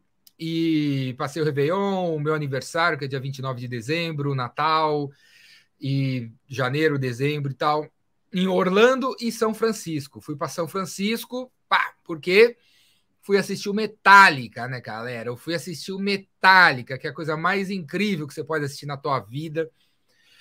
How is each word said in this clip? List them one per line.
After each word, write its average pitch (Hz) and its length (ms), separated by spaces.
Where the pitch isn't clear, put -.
e 156 800
passei 151 240
o - 20
Réveillon, 175 720
o 151 60
meu 151 140
aniversário, 151 600
que 143 80
é 135 40
dia 135 100
vinte 135 200
e 131 40
nove 131 180
de 123 80
dezembro, 143 680
Natal, 151 760
e 131 500
janeiro, 139 520
dezembro 139 520
e 123 40
tal, 151 340
em 185 140
Orlando 208 720
e 233 140
São 226 220
Francisco. 165 680
Fui 151 160
pra 160 100
São 160 220
Francisco, 226 800
pá, - 260
porque 185 520
fui 196 160
assistir 196 300
o 196 60
Metallica, 190 960
né, 127 120
galera? 117 500
Eu 120 60
fui 160 180
assistir 170 380
o 196 60
Metallica, 190 1000
que - 80
é 151 40
a 143 40
coisa 156 220
mais 185 340
incrível 180 560
que 131 80
você 147 100
pode 156 200
assistir 143 220
na 143 120
tua 139 220
vida, 151 500